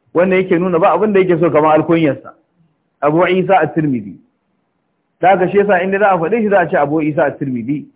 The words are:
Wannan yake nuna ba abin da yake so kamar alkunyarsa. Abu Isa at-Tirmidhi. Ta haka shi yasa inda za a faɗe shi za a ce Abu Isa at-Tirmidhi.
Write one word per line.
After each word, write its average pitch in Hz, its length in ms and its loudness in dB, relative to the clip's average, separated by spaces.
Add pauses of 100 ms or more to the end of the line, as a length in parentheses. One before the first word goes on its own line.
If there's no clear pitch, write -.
(140)
Wannan 185 280 2
yake 180 160 0
nuna 175 200 -2
ba 180 140 2
abin 202 200 0
da 190 80 2
yake 175 200 0
so 165 100 2
kamar 156 280 2
alkunyarsa. 156 560 -2 (680)
Abu 160 240 2
Isa 180 340 2
at-Tirmidhi. 139 560 -4 (1040)
Ta 170 80 2
haka 185 220 2
shi 202 80 0
yasa 190 240 2
inda 196 160 -2
za 202 120 2
a 185 80 0
faɗe 180 240 -2
shi 208 60 -2
za 196 120 2
a 170 80 -2
ce 185 80 -4
Abu 151 260 0
Isa 151 220 -2
at-Tirmidhi. 135 720 -6